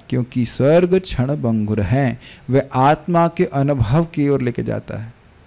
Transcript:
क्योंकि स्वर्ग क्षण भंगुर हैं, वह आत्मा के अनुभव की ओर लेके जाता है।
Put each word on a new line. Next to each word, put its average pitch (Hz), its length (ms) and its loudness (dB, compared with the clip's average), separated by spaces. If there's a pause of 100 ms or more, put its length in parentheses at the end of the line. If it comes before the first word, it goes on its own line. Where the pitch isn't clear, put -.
क्योंकि 123 360 -2
स्वर्ग 175 540 2
क्षण 143 360 -2
भंगुर 110 460 -2
हैं, 120 400 0 (280)
वह 131 260 2
आत्मा 156 520 2
के 175 180 0
अनुभव 139 600 0
की 147 240 -2
ओर 139 120 2
लेके 120 220 -4
जाता 110 340 -6
है। 113 160 -12 (340)